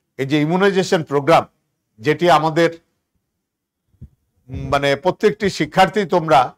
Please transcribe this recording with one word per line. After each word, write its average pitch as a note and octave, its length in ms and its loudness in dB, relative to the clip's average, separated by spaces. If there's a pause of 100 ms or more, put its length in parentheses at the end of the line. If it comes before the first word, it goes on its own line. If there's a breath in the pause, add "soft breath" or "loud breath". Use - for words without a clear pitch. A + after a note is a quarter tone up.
(180)
এই C3+ 80 -4
যে D3+ 140 0
ইমিউনাইজেশন F3+ 640 0
প্রোগ্রাম, C#3+ 420 0 (540)
যেটি D3+ 320 0
আমাদের, D#3+ 400 2 (1800)
উম, C3+ 200 -10
মানে, C#3 280 0
প্রত্যেকটি G3 540 -2
শিক্ষার্থী F#3+ 540 0
তোমরা D#3+ 540 2